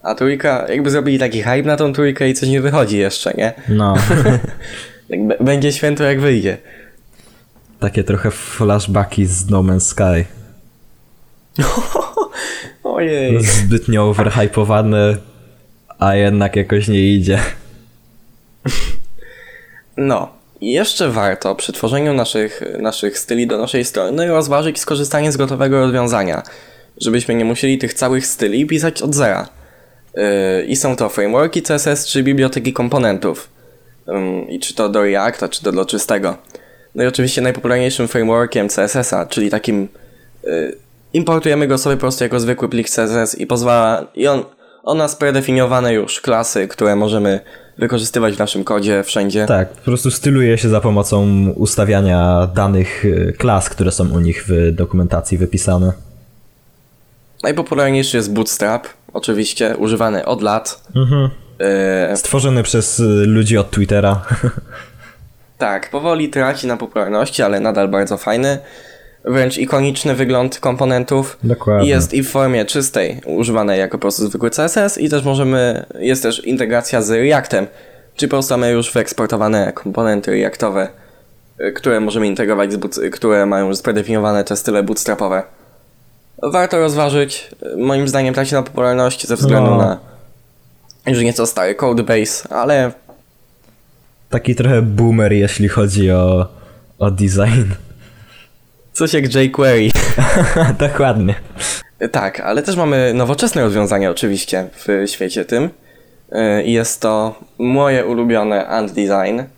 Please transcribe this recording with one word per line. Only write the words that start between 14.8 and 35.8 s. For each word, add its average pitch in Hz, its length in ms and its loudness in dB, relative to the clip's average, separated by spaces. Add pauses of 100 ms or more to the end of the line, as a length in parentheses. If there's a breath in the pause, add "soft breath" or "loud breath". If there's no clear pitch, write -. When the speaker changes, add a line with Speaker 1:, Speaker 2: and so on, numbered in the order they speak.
Speaker 2:
a 98 160 2
jednak 101 400 2
jakoś 101 320 0
nie 101 260 4
idzie. 98 260 2 (2500 loud breath)
Speaker 1:
No, 131 320 0 (320)
i 107 100 -2
jeszcze 165 380 0
warto 98 460 0
przy - 180 -8
tworzeniu 139 400 -2
naszych, 110 480 -2 (180)
naszych 107 400 -4
styli 117 280 -2
do 113 100 -2
naszej 120 280 -2
strony 131 420 -2
rozważyć 156 520 0
skorzystanie 147 520 -2
z 135 60 -4
gotowego 135 420 0
rozwiązania, 120 640 0 (580 loud breath)
żebyśmy 120 340 0
nie 113 100 0
musieli 131 320 0
tych 120 160 -6
całych 131 340 -2
styli 117 380 0
pisać 160 360 -2
od 143 140 -2
zera. 104 340 0 (680 soft breath)
Yy, 101 80 -2 (440)
i 131 80 -2
są 131 200 0
to 110 140 -2
frameworki 131 520 0
C - 120 -2
S 147 140 -2
S 147 200 -2
czy 139 160 0
biblioteki 131 500 0
komponentów. 117 760 -2 (600 soft breath)
Ym, 92 400 -4
i 90 100 -8
czy - 160 -8
to 107 140 0
do 104 140 2
Reacta, 101 460 0
czy - 140 -10
to 98 80 0
do 92 140 0